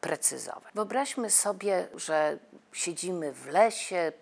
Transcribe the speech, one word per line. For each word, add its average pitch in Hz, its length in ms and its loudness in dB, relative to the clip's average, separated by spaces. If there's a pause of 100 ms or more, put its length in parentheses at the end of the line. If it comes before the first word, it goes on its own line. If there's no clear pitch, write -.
precyzować. - 720 -4
Wyobraźmy 220 560 -2
sobie, 190 640 2
że 151 440 2 (340)
siedzimy 170 600 -4
w 127 160 -14
lesie 180 640 2 (100)